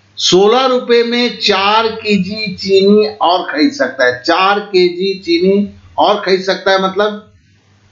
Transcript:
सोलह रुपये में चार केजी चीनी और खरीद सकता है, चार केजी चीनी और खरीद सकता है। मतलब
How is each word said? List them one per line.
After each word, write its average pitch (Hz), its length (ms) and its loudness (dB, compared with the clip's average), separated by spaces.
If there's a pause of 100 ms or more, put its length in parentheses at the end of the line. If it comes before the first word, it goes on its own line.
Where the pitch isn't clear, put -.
(160)
सोलह 220 500 2
रुपये 240 360 2
में 233 360 -2
चार 208 500 0
केजी 208 680 -4
चीनी 196 520 2
और - 460 -2
खरीद 143 200 0
सकता 127 340 -2
है, 120 160 -2
चार 190 380 0
केजी 185 580 0
चीनी 190 500 0 (300)
और 196 280 0
खरीद 185 140 0
सकता 190 320 -2
है। 190 180 0
मतलब 208 420 -4 (600)